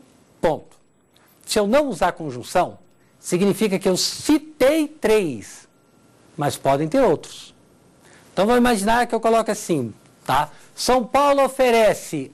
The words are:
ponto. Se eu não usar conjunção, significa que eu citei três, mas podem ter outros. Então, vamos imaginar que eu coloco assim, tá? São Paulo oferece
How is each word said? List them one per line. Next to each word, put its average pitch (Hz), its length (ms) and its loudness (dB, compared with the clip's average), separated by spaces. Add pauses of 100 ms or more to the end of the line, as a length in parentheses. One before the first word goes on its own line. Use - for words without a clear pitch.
(420)
ponto. - 340 -4 (720)
Se - 140 -4
eu 208 80 0
não 277 220 2
usar 180 240 -2
conjunção, 135 640 -4 (400)
significa 190 580 0
que - 100 -4
eu 185 80 2
citei 302 920 0
três, 190 800 -2 (680)
mas 147 220 -4
podem 139 300 0
ter 269 140 0
outros. - 520 -2 (800)
Então, 196 140 0
vamos 247 120 4
imaginar 233 460 0
que 233 80 -6
eu 226 60 -2
coloco 226 320 0
assim, 139 420 -4 (320)
tá? 139 240 -2 (240)
São 247 320 0
Paulo 277 380 2
oferece 226 920 0